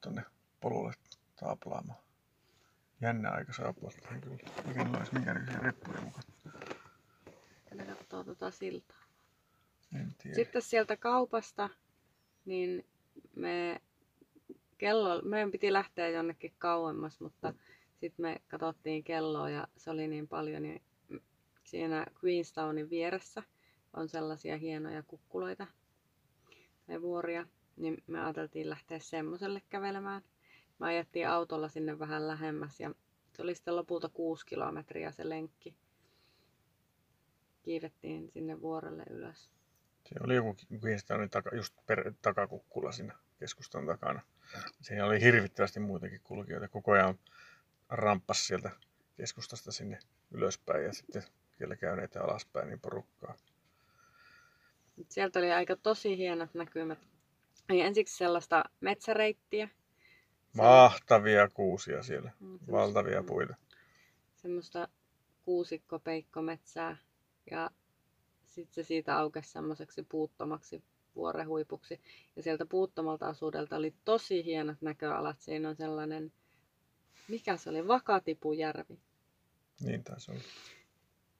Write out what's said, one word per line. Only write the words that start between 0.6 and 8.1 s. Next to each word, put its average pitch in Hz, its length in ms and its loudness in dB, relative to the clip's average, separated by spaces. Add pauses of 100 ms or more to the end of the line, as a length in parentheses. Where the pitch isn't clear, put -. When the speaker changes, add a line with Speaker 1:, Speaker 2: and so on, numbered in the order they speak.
Speaker 1:
taaplaamaan. - 600 -8 (1040)
Jännä 113 280 -2
aika 104 240 -6
saapua - 380 -8 (100)
tähän 127 200 -12
kyllä. 131 160 -12 (300)
Mikä 127 160 -2
niillä 120 140 -2
olisi - 160 -6
minkäännäköisiä 127 460 -2
reppuja - 420 -4
mukaan? - 220 -12 (1500)
Speaker 2:
Ne 196 100 -12
kattoo 190 380 -12